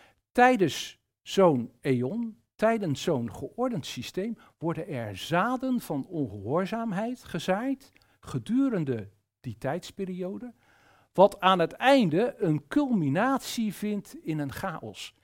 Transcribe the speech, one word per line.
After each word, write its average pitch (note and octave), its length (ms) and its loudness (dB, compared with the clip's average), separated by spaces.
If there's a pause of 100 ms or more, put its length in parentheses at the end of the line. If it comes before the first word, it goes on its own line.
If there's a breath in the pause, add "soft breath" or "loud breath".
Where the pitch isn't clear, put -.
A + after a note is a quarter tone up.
(320 soft breath)
Tijdens A#3+ 680 2 (220)
zo'n D3+ 600 4
eon, D#3 600 -2 (140)
tijdens G#3+ 460 0
zo'n A#2+ 320 -2
geordend A3+ 520 -6
systeem, G3+ 520 -8 (200 soft breath)
worden D#3+ 300 -6
er A#2 300 -6
zaden A#3+ 600 0
van C#3 260 -6
ongehoorzaamheid F3+ 1160 -4
gezaaid G#3 680 -4 (280 soft breath)
gedurende D3 920 -2 (300)
die A#2 180 -10
tijdsperiode, F#3 960 -8 (600 soft breath)
wat G3 260 6
aan F#3 200 6
het E3 120 2
einde A#3+ 680 4
een D#3 300 0
culminatie A3+ 1080 0
vindt G#3 420 -6
in D#3+ 240 -6
een C#3+ 120 -4
chaos, - 720 -10